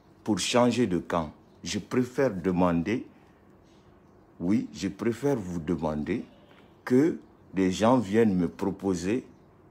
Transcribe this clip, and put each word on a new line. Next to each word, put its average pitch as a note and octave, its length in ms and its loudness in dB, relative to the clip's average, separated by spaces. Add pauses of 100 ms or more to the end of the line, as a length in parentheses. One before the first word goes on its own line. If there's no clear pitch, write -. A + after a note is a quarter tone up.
(240)
pour G#2 160 0
changer A#2+ 480 2
de F2+ 100 0
camp. E2 340 -2 (320)
Je F#2+ 160 -6
préfère B2+ 520 0
demander, F2+ 760 0 (1300)
oui, G#2+ 340 0
je G2 140 -6
préfère A#2 480 -2
vous F2+ 240 -6
demander D#2 680 -4 (580)
que C#3+ 340 2 (360)
des F#2 180 2
gens G#2+ 260 4
viennent G#2 380 2
me F2 120 2
proposer, F#2+ 800 -2 (460)